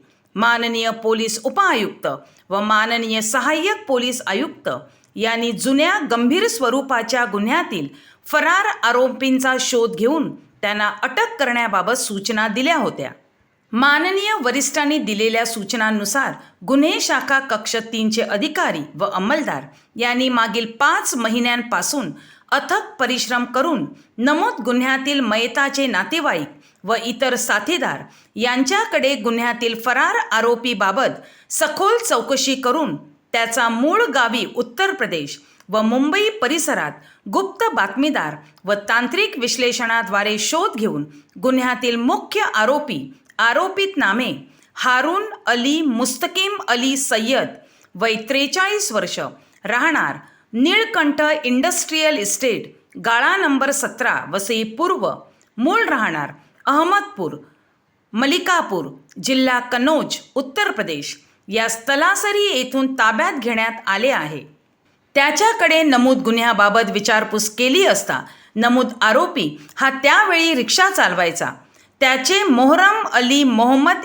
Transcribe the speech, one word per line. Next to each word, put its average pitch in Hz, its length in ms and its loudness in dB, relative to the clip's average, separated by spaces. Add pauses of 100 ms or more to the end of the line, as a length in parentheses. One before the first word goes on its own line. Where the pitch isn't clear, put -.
(340)
माननीय 233 560 0
पोलीस 220 540 -2
उपायुक्त 269 600 0 (440)
व 196 100 0
माननीय 220 600 0
सहाय्यक 311 640 0
पोलीस 247 400 0
आयुक्त 214 420 -4 (460)
यांनी 233 380 -2
जुन्या 285 460 0 (120)
गंभीर 247 360 2
स्वरूपाच्या 254 800 0
गुन्ह्यातील 208 640 -2 (380)
फरार 339 400 2 (160)
आरोपींचा 262 800 2
शोध 233 360 0
घेऊन 240 340 0 (320)
त्यांना 208 280 0 (120)
अटक 440 360 -2
करण्याबाबत 233 600 0
सूचना 214 500 -2
दिल्या 262 280 0
होत्या. 147 340 -4 (600)
माननीय 330 600 2 (100)
वरिष्ठांनी 285 560 0
दिलेल्या 220 480 0
सूचनांनुसार 220 840 -2 (320)
गुन्हे 302 360 2
शाखा 269 400 0
कक्ष 233 360 -4 (160)
तीनचे 220 300 0
अधिकारी 254 600 -2 (120)
व 170 100 -2
अंमलदार 202 580 -2 (340)
यांनी 247 320 0
मागील 226 380 0 (140)
पाच 339 340 2
महिन्यांपासून 233 960 -2 (420)
अथक 311 480 -2
परिश्रम 240 440 -2
करून 247 420 0 (320)
नमूद 320 460 0
गुन्ह्यातील 269 560 0
मयताचे 262 640 0
नातेवाईक 208 640 -2 (360)
व 214 100 0 (100)
इतर 247 300 -2
साथीदार 226 680 -2 (320)
यांच्याकडे 269 800 0
गुन्ह्यातील 233 680 -2
फरार 294 380 0 (140)
आरोपीबाबत 226 880 0 (300)
सखोल 370 480 2
चौकशी 269 560 0
करून 254 420 0 (360)
त्याचा 233 360 0
मूळ 302 360 2 (100)
गावी 233 300 2 (120)
उत्तर 370 360 -2
प्रदेश 170 460 -4 (300)
व 214 140 0
मुंबई 294 460 2 (140)
परिसरात 240 500 -2 (360)
गुप्त 381 360 -2 (100)
बातमीदार 196 640 -2 (280)
व 202 100 0 (140)
तांत्रिक 247 500 0
विश्लेषणाद्वारे 226 1000 0
शोध 311 380 0
घेऊन 160 280 -2 (380)
गुन्ह्यातील 247 540 0
मुख्य 330 440 -2 (140)
आरोपी 220 580 0 (260)
आरोपित 370 580 0
नामे 214 360 0 (420)
हारून 294 500 0 (220)
अली 247 360 2
मुस्तकीम 349 760 -2 (100)
अली 254 280 0
सय्यद, 226 520 -2 (460)
वय 220 200 0 (140)
त्रेचाळीस 370 640 0
वर्ष, 180 260 -4 (460)
राहणार 233 520 0 (360)
निळकंठ 320 720 2 (220)
इंडस्ट्रियल 311 720 0
इस्टेट, 202 480 -2 (320)
गाळा 240 380 2
नंबर 277 340 2
सतरा, 233 440 -2 (180)
वसई 220 300 -2
पूर्व, 226 480 -2 (480)
मूळ 392 260 2
राहणार 170 460 -2 (360)
अहमदपूर, 330 720 0 (760)
मलिकापूर, 277 760 0 (360)
जिल्हा 262 380 2
कनौज, 247 580 0 (160)
उत्तर 330 360 -2
प्रदेश, 165 460 -6 (320)
यास 220 400 -2
तलासरी 403 580 2 (120)
येथून 262 360 -2
ताब्यात 247 380 2
घेण्यात 226 540 -4
आले 208 240 0
आहे. 156 300 -2 (760)
त्याच्याकडे 320 680 4
नमूद 262 400 4
गुन्ह्याबाबत 226 680 2
विचारपूस 214 600 0
केली 262 360 2
असता 156 360 0 (340)
नमूद 240 440 2
आरोपी 220 560 2 (200)
हा 269 140 2
त्यावेळी 330 640 4
रिक्षा 262 360 2
चालवायचा. 180 600 0 (500)
त्याचे 262 420 2
मोहरम 349 680 4
अली 254 320 4
मोहम्मद 269 600 4